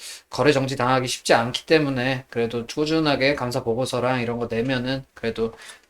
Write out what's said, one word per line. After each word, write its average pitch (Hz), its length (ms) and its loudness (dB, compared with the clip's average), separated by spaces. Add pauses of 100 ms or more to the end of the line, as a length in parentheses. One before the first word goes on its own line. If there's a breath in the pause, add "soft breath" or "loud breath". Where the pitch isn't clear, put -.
(300 loud breath)
거래 131 220 2
정지 135 240 0
당하기 127 320 2
쉽지 - 260 2
않기 117 320 0
때문에 135 640 2
그래도 117 360 -2
꾸준하게 151 680 2
감사 123 300 -4
보고서랑 123 560 0
이런 120 180 -4
거 117 100 -4
내면은 127 560 -2 (100)
그래도, 113 380 -4 (380 loud breath)